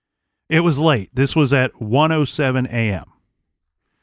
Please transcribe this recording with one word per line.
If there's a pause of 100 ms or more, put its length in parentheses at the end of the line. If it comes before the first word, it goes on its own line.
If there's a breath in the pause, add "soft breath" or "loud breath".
(480)
It
was
late.
This
was
at
one
oh
seven
A
M. (920)